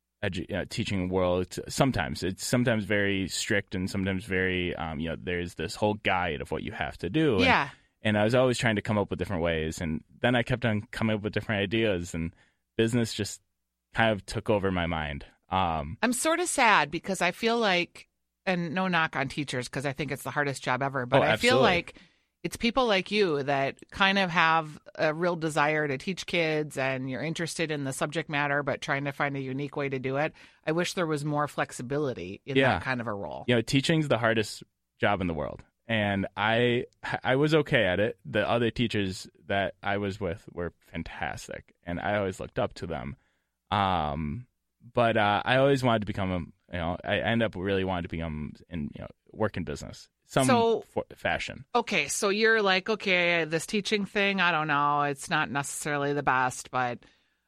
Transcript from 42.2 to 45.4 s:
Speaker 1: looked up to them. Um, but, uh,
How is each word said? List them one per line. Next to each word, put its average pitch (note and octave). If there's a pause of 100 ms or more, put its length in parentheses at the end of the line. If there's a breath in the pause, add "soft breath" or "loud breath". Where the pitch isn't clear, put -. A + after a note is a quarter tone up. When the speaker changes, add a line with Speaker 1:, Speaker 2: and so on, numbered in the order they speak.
Speaker 1:
looked -
up G#2
to F#2
them. C#2+ (540)
Um, E2+ (460)
but, A#2
uh, G#2